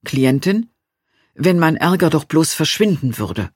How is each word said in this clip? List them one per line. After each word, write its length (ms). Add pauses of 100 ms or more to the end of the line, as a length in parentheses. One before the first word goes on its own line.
Klientin: 640 (640)
„Wenn 240
mein 180
Ärger 320
doch 160
bloß 300
verschwinden 640
würde.“ 380